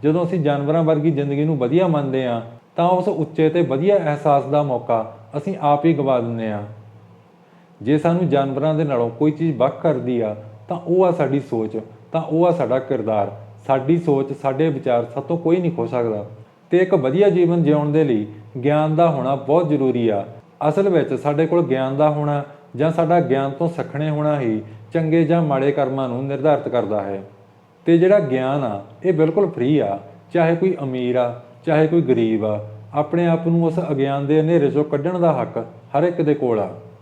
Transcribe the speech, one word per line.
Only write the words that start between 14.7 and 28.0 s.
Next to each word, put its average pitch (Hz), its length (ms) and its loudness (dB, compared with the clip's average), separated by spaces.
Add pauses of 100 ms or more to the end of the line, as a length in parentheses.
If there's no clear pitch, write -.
ਸਾਡੇ - 240 -10
ਤੋਂ 170 100 -2
ਕੋਈ 170 180 0
ਨਹੀਂ 170 160 0
ਖੋ 117 140 -4
ਸਕਦਾ। 113 380 -4 (460)
ਤੇ 175 80 4
ਇੱਕ 185 160 2
ਵਧੀਆ 160 340 4
ਜੀਵਨ 170 340 2
ਜਿਉਣ 147 300 2
ਦੇ 156 120 4
ਲਈ 110 220 0 (380)
ਗਿਆਨ 151 300 2
ਦਾ 170 160 4
ਹੋਣਾ 135 240 -2
ਬਹੁਤ 156 340 0
ਜ਼ਰੂਰੀ 127 400 2
ਆ। 98 160 0 (440)
ਅਸਲ 196 200 2
ਵਿੱਚ 147 260 2
ਸਾਡੇ 147 320 0
ਕੋਲ 170 160 2
ਗਿਆਨ 131 340 -2
ਦਾ 151 140 4
ਹੋਣਾ 147 320 -2 (340)
ਜਾਂ 151 140 2
ਸਾਡਾ 170 300 2
ਗਿਆਨ 135 300 0
ਤੋਂ 165 180 -2
ਸੱਖਣੇ 151 420 -6
ਹੋਣਾ 151 300 -2
ਹੀ 110 200 -2 (320)
ਚੰਗੇ 165 320 2
ਜਾਂ 170 180 2
ਮਾੜੇ 139 300 0
ਕਰਮਾਂ 135 360 -2
ਨੂੰ 123 180 -6
ਨਿਰਧਾਰਿਤ 139 420 0
ਕਰਦਾ 107 340 -2
ਹੈ। 98 200 -6 (640)
ਤੇ 170 120 4
ਜਿਹੜਾ 185 220 6